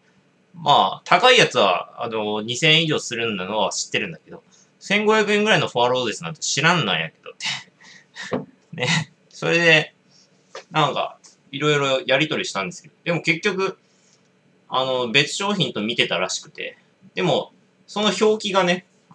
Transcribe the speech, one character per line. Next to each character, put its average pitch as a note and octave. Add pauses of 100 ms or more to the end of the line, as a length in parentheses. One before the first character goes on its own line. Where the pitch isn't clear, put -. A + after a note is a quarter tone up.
(560)
ま A#2
あ、 -
高 B3
い B3+
や F3
つ B2
は、 G2
あ A#2
の、 G#2+
二 A#2+
千 D#3
円 E3
以 E3
上 C3
す -
る A#2
ん G#2
だ F#2
の G#2+
は F#2+
知 -
っ -
て B2
る G#2
ん -
だ D#2
け -
ど、 F2 (360)
千 G#3
五 G#3+
百 G#3+
円 G#3
ぐ A3
ら G3
い -
の A2+
フ A#2+
ォ A#2+
ア B2
ロ B2+
ー A#2
ゼ G2+
ス E2
な E2
ん -
て -
知 -
ら E3
ん D3+
の F2+
や D#2+
け -
ど -
っ -
て。 - (260)
<laughs> -
ね。 D#3 (160)
そ -
れ E3
で、 E3 (760)
な D3+
ん B2
か、 F#2+ (320)
い C#3
ろ D3+
い D3
ろ C3+
や C3
り D3+
取 C3
り F2
し -
た F#2+
ん -
で F2+
す -
け -
ど、 - (100)
で E3+
も D#3+
結 E3
局、 F#3+ (880)
あ B2+
の、 B2+
別 C#3
商 G3+
品 D#3+
と A2
見 A2+
て B2
た F2
ら F2+
し -
く -
て、 - (360)
で F3+
も、 C#3 (320)
そ -
の G#3+
表 G#3+
記 G3+
が F#3
ね、 F3 (300)